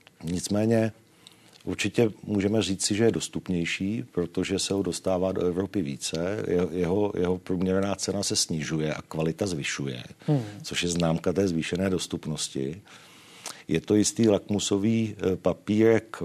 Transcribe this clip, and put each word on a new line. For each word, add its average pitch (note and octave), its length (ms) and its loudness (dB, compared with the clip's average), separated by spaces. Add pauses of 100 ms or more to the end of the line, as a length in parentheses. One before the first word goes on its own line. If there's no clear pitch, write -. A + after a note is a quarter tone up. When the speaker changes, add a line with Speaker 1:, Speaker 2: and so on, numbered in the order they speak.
(240)
Speaker 1:
Nicméně G#2+ 680 2 (760)
určitě G2+ 440 2 (140)
můžeme G2+ 380 2
říci, F#2+ 340 -2
že A2 80 2
je A2+ 80 6
dostupnější, F#2 1000 -4
protože F2 480 -2
se - 140 -2
ho G2 100 0
dostává F#2 480 0
do F#2+ 100 -2
Evropy F2+ 400 0
více, E2 640 -4
je-, F2+ 320 0
jeho, G2 380 2
jeho F2+ 200 0
průměrná F#2 580 0
cena G2 280 -4
se A2 120 -2
snižuje D#2 580 -2
a - 80 -8
kvalita D#2+ 460 -2
zvyšuje, C#2 560 -6 (240)
Speaker 2:
Hmm. C#3+ 160 2 (200)
Speaker 1:
což - 200 -4
je F2 60 0
známka E2+ 440 2
té G2 140 2
zvýšené F2+ 420 0
dostupnosti. D#2+ 920 -4 (840)
Je D#2+ 140 0
to G#2 140 2
jistý G#2+ 340 4
lakmusový, G#2 880 2
eh, F#2 180 0
papírek G#2+ 880 2